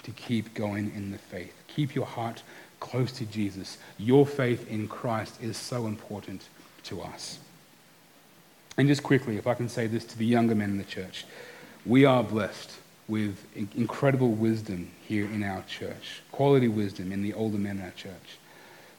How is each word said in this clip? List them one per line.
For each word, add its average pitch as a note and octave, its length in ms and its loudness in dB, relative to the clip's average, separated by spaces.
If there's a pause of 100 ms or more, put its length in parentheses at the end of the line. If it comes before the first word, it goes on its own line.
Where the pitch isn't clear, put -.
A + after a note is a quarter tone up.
to - 80 -12
keep A2 420 -4
going G#2 420 -2
in G2 160 -6
the G2 60 -10
faith. - 360 -12 (140)
Keep D3 280 -2
your A#2+ 100 -2
heart A#2 380 -8 (360)
close B2 340 -2
to A2+ 120 -8
Jesus. G2 520 -4 (200)
Your C3 280 8
faith A#2+ 440 -2
in G#2+ 180 -4
Christ A2 540 -6
is A2 160 -6
so A#2 300 -6
important G#2 560 -10 (400)
to - 180 -10
us. - 380 -12 (1400)
And C3+ 100 6
just C#3+ 160 4
quickly, B2+ 340 2
if G2+ 100 -2
I A#2+ 60 4
can A#2+ 160 -2
say A2+ 180 -2
this A2 180 -2
to - 120 -16
the A2 80 0
younger A#2 300 6
men G#2 140 0
in G2 80 0
the F#2+ 60 -4
church, - 420 -10 (600)
we C3 200 8
are B2+ 180 6
blessed G#2 480 -2 (360)
with G#2+ 380 -2 (100)
in-, G#2 200 -6
incredible B2+ 560 2
wisdom G#2+ 580 0 (160)
here G#2 200 -2
in G#2 180 -4
our F#2+ 200 -4
church, - 580 -10 (100)
quality C#3 380 6
wisdom G2 420 -2
in G2 100 -2
the G#2 120 -2
older G#2+ 240 -2
men G2+ 220 -2
in G2 40 -8
our G2+ 80 -10
church. - 480 -16 (600)